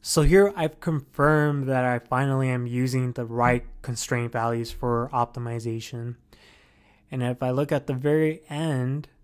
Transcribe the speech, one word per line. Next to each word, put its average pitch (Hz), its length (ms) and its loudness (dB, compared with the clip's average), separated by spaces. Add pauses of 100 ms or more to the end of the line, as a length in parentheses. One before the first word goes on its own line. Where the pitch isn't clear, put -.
So - 220 2
here 196 340 6
I've 156 240 -2
confirmed 147 880 2
that 131 160 2
I 123 140 0
finally 131 500 0
am 123 180 -2
using 123 460 0
the 120 140 -6
right 120 400 2 (160)
constraint 120 500 -4
values 117 380 -2
for 120 420 -2
optimization. 117 1040 -6 (960)
And 131 120 -4
if 123 200 -2
I 127 80 0
look 139 200 0
at 139 160 -2
the - 60 -4
very 156 560 0
end 147 600 -4 (160)